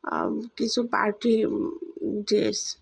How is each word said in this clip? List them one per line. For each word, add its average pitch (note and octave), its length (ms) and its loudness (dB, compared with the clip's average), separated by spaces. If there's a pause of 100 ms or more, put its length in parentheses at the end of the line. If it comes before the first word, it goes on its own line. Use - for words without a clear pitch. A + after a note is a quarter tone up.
আম, F#2 400 -2 (140)
কিছু A#3 260 0
পার্টি, A3 640 2
উম, - 340 -2 (260)
ড্রেস। G#3 760 0